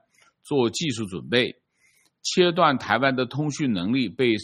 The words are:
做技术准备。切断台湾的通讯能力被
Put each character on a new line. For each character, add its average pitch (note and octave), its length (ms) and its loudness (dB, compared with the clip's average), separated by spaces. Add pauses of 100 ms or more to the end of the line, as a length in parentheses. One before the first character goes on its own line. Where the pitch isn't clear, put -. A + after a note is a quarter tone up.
(420)
做 C3 260 0
技 D#3 220 -4
术 A2 160 -6
准 D#2+ 220 -10
备。 A#2 340 -2 (600)
切 F3 280 2
断 E3 260 4
台 A2 220 0
湾 C3+ 160 2
的 B2+ 100 0
通 D3 280 -4
讯 C3+ 200 -2
能 F#2+ 220 -2
力 B2+ 140 0
被 A#2 360 2